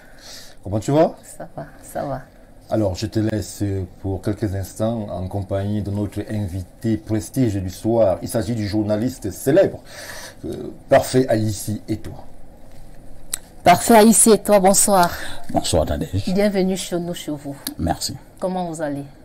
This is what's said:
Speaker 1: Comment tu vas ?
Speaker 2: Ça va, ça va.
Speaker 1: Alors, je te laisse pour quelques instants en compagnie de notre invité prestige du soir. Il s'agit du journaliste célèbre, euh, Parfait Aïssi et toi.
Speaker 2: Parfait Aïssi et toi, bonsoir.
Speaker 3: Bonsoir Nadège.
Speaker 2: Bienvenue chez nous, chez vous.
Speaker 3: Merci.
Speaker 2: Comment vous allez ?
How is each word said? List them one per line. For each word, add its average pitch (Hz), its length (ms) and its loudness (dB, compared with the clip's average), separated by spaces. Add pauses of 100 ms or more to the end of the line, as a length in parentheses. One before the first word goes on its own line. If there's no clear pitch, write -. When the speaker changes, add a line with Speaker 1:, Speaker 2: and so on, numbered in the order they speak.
(640)
Speaker 1:
Comment 107 180 -4
tu 170 120 -4
vas ? 165 220 4 (100)
Speaker 2:
Ça - 320 -16
va, 147 100 -12 (160)
ça - 220 -8
va. 135 160 -6 (500)
Speaker 1:
Alors, 101 240 2
je 107 120 -6
te 104 120 -2
laisse 107 440 -2 (380)
pour 95 220 -6
quelques 101 320 -2
instants 107 560 -4
en 92 180 -6
compagnie 98 540 -4
de 98 80 -4
notre 101 300 -4 (100)
invité 104 680 -4
prestige 107 600 0
du 95 140 -4
soir. 110 520 2
Il - 60 -8
s'agit 113 260 -2
du 107 120 -2
journaliste 107 640 -2
célèbre, 156 500 2 (680)
euh, - 240 -8 (180)
Parfait 131 400 4
Aïssi 107 600 -2
et 107 100 -4
toi. - 260 -12 (1400)
Speaker 2:
Parfait 175 320 8
Aïssi 220 340 8
et 202 80 8
toi, 208 200 4
bonsoir. 190 520 4 (420)
Speaker 3:
Bonsoir - 320 0
Nadège. 76 480 -4
Speaker 2:
Bienvenue 190 440 2
chez 180 220 -6
nous, 170 160 -6
chez - 160 -10
vous. 143 260 -8 (220)
Speaker 3:
Merci. - 380 -4 (240)
Speaker 2:
Comment 180 260 -4
vous 160 160 -8
allez ? 143 220 -6 (200)